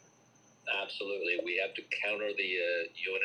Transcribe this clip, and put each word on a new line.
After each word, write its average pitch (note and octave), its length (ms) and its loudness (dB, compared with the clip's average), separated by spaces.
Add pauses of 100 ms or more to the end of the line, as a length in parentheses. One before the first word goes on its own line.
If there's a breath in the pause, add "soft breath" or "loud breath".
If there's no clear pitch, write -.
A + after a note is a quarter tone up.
(680)
Absolutely. G2 760 0
We F2+ 160 0
have - 140 0
to A2 80 -6 (200)
counter G#2 320 0
the, G2 220 0
uh, F2 320 2
U F#2 260 -4
N F#2+ 100 0